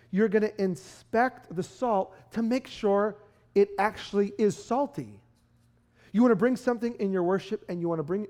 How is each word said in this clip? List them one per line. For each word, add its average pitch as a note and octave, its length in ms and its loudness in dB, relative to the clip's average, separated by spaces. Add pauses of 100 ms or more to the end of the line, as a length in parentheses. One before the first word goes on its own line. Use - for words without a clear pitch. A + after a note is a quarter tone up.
(120)
you're G#3 180 2
gonna G#3 300 2
inspect A3 960 -4
the F3 80 -4
salt G#3+ 500 -2 (180)
to A3+ 120 -4
make B3 240 -2
sure G3+ 480 0 (400)
it G3+ 240 4
actually G3+ 580 -2
is G#3 180 2
salty. E3+ 640 -6 (920)
You G3+ 100 4
wanna A#3+ 140 6
bring A#3+ 200 2
something A#3+ 400 -2
in G3 160 -2
your F#3 120 0
worship, F#3+ 440 -2
and F3 140 -6
you E3+ 80 -2
wanna D#3+ 140 -2
bring F#3+ 260 -4